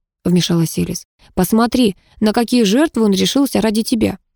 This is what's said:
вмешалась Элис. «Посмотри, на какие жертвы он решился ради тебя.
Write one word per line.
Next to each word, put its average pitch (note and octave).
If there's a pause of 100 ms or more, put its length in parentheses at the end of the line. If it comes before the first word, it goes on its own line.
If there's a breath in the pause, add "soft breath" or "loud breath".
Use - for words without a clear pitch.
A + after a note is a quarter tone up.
(240)
вмешалась E3+
Элис. F3 (280 soft breath)
«Посмотри, A3+ (240)
на G#3+
какие A#3+
жертвы A#3
он G#3
решился G3
ради A3
тебя. G#3+ (180)